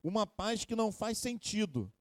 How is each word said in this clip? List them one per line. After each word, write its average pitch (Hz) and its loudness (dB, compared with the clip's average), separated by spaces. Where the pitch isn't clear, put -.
Uma 196 2
paz 214 -2
que 226 -2
não 220 4
faz 220 -2
sentido. 208 -2